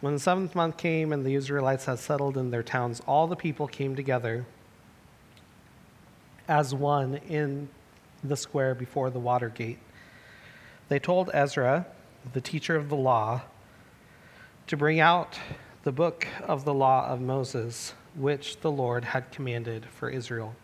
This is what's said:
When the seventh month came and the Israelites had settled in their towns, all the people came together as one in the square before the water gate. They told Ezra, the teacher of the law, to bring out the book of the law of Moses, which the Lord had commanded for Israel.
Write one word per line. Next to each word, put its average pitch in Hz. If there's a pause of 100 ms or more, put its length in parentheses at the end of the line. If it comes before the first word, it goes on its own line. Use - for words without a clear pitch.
When 143
the 143
seventh 180
month 165
came 160
and 139
the 135
Israelites 135
had 123
settled 139
in 127
their 117
towns, 120
all 151
the 175
people 151
came 135
together 127 (2000)
as 147
one 139
in 143 (540)
the 143
square 131
before 127
the 127
water 123
gate. 113 (1080)
They 143
told 180
Ezra, 143 (460)
the 131
teacher 160
of 147
the 147
law, 123 (1300)
to 156
bring 151
out 170 (440)
the 147
book 165 (160)
of 139
the 147
law 131
of 127
Moses, 123 (220)
which 139
the 160
Lord 123
had 127
commanded 117
for 123
Israel. 117